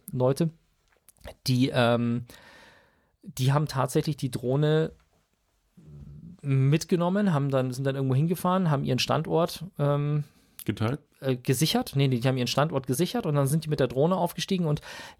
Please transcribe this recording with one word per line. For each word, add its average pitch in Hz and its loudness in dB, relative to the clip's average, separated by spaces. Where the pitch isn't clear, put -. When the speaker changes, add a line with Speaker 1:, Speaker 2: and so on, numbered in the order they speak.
Speaker 1:
Leute, 135 2
die, 127 2
ähm, 120 2
die 139 -2
haben 151 0
tatsächlich 143 -2
die 131 -6
Drohne 151 0
mitgenommen, 165 2
haben 143 0
dann, 131 0
sind 135 -4
dann 135 -2
irgendwo 135 0
hingefahren, 175 2
haben 143 0
ihren 131 0
Standort, 160 0
ähm, 147 0
Speaker 2:
Geteilt? 113 -2
Speaker 1:
äh, 131 0
gesichert. 151 0
Nee, 139 4
nee, 127 0
die 123 0
haben 131 2
ihren 123 0
Standort 139 0
gesichert 175 -2
und 151 0
dann 139 2
sind 151 0
die 151 -6
mit 147 0
der 131 4
Drohne 147 2
aufgestiegen 175 -2
und 147 0